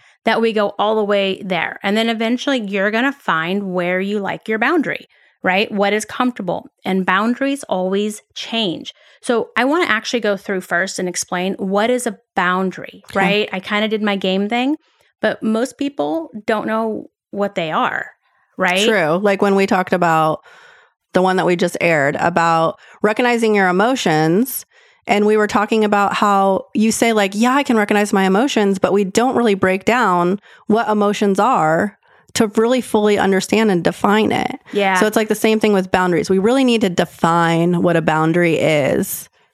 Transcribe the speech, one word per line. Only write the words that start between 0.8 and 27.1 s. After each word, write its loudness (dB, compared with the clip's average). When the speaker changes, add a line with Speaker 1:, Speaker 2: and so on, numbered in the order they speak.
Speaker 1:
the 0
way 0
there. -4
And 0
then 0
eventually -2
you're -2
gonna 0
find -4
where -2
you -4
like -6
your -2
boundary, -2
right? 0
What 0
is -2
comfortable. -4
And -2
boundaries 0
always -2
change. -6
So -2
I 2
wanna 0
actually -2
go 0
through -6
first -4
and -2
explain -4
what 0
is -2
a -6
boundary, -2
Speaker 2:
Okay. -2
Speaker 1:
right? 0
I -6
kinda -2
did -4
my 0
game -2
thing, -2
but -2
most -2
people -6
don't -2
know -4
what -4
they -4
are, -4
right? 0
Speaker 2:
True. 2
Like 0
when 2
we 2
talked 0
about 2
the 2
one 2
that 0
we 2
just -2
aired 2
about 0
recognizing 2
your 2
emotions. 0
And 2
we 4
were 2
talking 0
about 2
how 2
you 2
say, 2